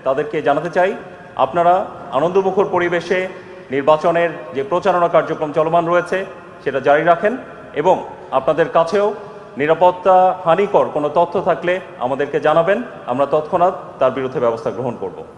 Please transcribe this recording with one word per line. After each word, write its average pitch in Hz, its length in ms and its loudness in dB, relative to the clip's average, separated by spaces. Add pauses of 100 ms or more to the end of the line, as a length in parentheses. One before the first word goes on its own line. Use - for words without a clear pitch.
তাদেরকে 147 380 -2
জানাতে 151 280 0
চাই, 185 240 0 (420)
আপনারা 175 500 2 (260)
আনন্দমুখর 185 520 2
পরিবেশে 175 640 -2 (420)
নির্বাচনের 156 600 2 (240)
যে 135 100 -2
প্রচারণা 175 440 2
কার্যক্রম 156 440 0
চলমান 165 340 2
রয়েছে 175 380 0 (400)
সেটা 135 160 -2
জারি 147 240 4
রাখেন 190 320 4 (380)
এবং 156 300 2 (260)
আপনাদের 156 380 0
কাছেও 170 460 2 (420)
নিরাপত্তা 180 880 4
হানিকর 170 500 2
কোনো 147 140 0
তথ্য 170 320 0
থাকলে 180 400 -2 (180)
আমাদেরকে 135 420 -2
জানাবেন, 165 420 2 (240)
আমরা 135 200 0
তৎক্ষণাৎ 175 480 0 (240)
তার 131 120 4
বিরুদ্ধে 127 300 -4
ব্যবস্থা 113 300 0
গ্রহণ 117 300 -6
করব। 82 240 -10 (140)